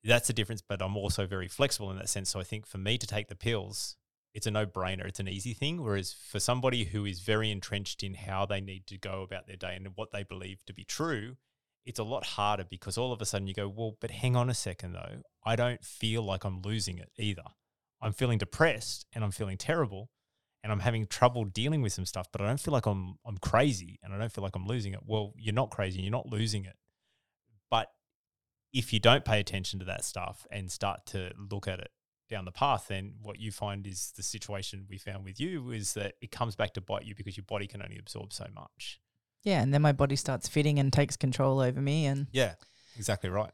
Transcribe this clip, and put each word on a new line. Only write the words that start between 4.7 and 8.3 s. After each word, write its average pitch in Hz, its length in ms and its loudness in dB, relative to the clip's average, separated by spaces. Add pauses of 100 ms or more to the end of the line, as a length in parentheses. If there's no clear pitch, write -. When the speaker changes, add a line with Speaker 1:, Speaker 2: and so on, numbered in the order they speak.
Speaker 1:
It's 95 140 -8
an 98 80 -2
easy 98 260 -4
thing. 156 300 -2
Whereas 98 300 0
for - 260 -6
somebody 123 460 4
who 101 200 -2
is 92 140 -4
very 107 320 2
entrenched 98 500 -4
in 98 120 -6
how 98 320 -2